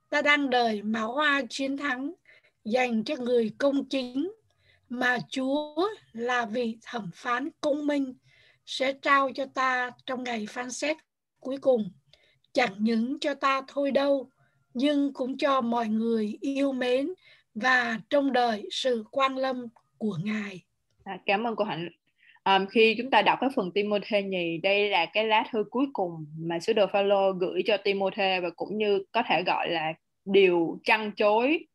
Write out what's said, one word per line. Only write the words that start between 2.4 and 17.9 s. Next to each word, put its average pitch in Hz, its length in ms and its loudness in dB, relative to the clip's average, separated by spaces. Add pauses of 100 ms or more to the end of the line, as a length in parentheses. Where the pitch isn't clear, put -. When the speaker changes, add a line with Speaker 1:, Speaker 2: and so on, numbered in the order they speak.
Speaker 1:
dành 233 400 0
cho - 120 -4
người 240 420 0
công 277 320 0
chính 269 420 -4 (580)
mà 247 280 0 (120)
Chúa 302 580 -2 (240)
là 240 340 -2
vị 226 400 -4
thẩm 208 280 -8
phán 254 360 -4 (120)
công 294 260 0
minh 277 260 0 (520)
sẽ 269 360 -2
trao 277 340 4
cho 269 100 -4 (100)
ta 254 360 -2 (140)
trong 254 180 -8
ngày 226 260 -6
phán 247 220 -8
xét 302 260 -4 (420)
cuối 269 220 -6
cùng. 220 300 2 (600)
Chẳng 220 260 2
những 233 400 0
cho 294 140 -2
ta 269 340 0
thôi 277 240 -2
đâu, 277 380 2 (440)
nhưng 285 400 0
cũng 269 240 -6
cho 277 240 2
mọi 233 260 0
người 220 540 0
yêu 277 300 0
mến 254 380 0 (460)
và 240 440 2 (100)